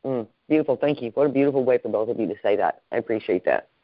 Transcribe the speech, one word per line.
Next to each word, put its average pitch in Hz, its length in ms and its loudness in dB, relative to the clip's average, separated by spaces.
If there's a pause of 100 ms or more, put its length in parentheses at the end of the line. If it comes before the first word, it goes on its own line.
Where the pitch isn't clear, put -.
mm, 123 220 -4 (200)
beautiful. 151 280 2
Thank 143 260 -2
you. 117 100 -8
What 139 140 2
a 151 40 2
beautiful 135 340 2
way 123 160 2
for 120 100 -6
both 107 200 -2
of 117 100 -4
you 107 80 0
to 92 160 -4
say 104 140 2
that. 90 240 -2 (100)
I 104 60 -2
appreciate 107 480 -2
that. - 240 0 (140)